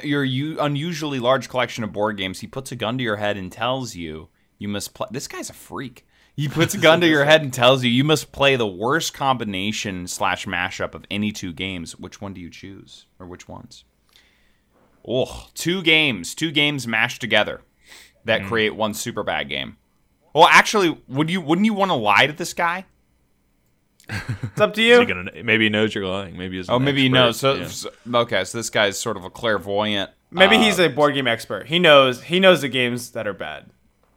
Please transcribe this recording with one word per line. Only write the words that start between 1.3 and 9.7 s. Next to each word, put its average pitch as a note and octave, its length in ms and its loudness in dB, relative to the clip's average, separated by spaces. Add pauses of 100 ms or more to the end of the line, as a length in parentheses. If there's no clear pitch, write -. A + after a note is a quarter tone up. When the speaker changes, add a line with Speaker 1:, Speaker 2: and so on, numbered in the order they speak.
Speaker 1:
collection A#2+ 340 -4
of G2 100 -6
board G#2 240 -2
games, F#2+ 240 -6
he G#2+ 60 -12
puts - 240 -12
a A2+ 60 -10
gun A2 220 -4
to C3 60 -4
your G#2+ 120 -2
head G#2 200 -2
and F#2 140 -10
tells A#2+ 460 -6
you, D#2+ 320 -12 (300)
"You G#2 100 -10
must G2+ 260 -8
play. - 160 -8
This B2 160 -10
guy's F4+ 240 -14
a - 40 -20
freak." - 500 -16 (320)
He C#3+ 120 -4
puts E3 260 0
a G3+ 40 -6
gun E3 220 6
to E3+ 80 4
your D3 160 4
head D3+ 180 6
and C3+ 100 -6
tells B2+ 300 4
you B2 80 2
you B2+ 140 4
must D3+ 260 0
play C#3 240 4
the A#2+ 120 0
worst A2+ 480 -2
combination G#2+ 920 -4